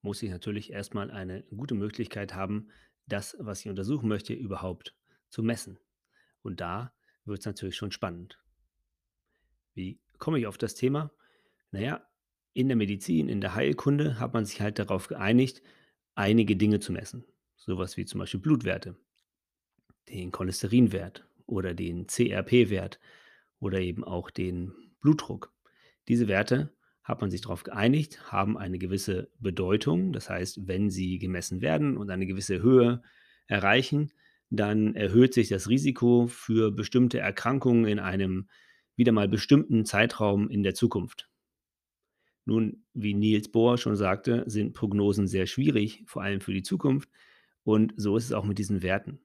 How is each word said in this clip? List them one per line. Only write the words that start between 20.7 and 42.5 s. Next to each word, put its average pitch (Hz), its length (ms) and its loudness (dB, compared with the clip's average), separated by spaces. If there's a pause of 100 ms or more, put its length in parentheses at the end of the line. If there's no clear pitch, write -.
oder 95 280 -4
den 85 320 -6
C-R-P-Wert 101 960 2 (580)
oder 95 220 -2
eben 87 240 -4
auch 87 260 -8
den 90 420 -6 (280)
Blutdruck. - 520 0 (540)
Diese 120 220 2
Werte, 95 440 0 (300)
hat - 180 -6
man 101 100 0
sich 92 120 -6
darauf - 220 -8
geeinigt, 127 680 -2
haben 101 240 0
eine 92 220 -6
gewisse 92 600 -4
Bedeutung. 110 760 0
Das 107 160 -8
heißt, 92 360 -6
wenn 95 220 0
sie 92 300 -2
gemessen 92 420 -6
werden 147 380 0
und 101 100 -8
eine 95 180 -4
gewisse 95 360 -4
Höhe 120 400 6 (440)
erreichen, 127 640 2 (380)
dann 107 460 0
erhöht 110 400 6
sich 113 160 4
das 98 180 -2
Risiko 120 600 4
für 110 440 2
bestimmte 117 460 2
Erkrankungen 117 680 2
in 104 140 2
einem 95 500 -2 (480)
wieder 120 160 6
mal 104 160 4
bestimmten 110 560 4
Zeitraum 104 640 2
in 101 140 0
der 98 100 2
Zukunft. - 560 -2 (1160)
Nun, 110 480 0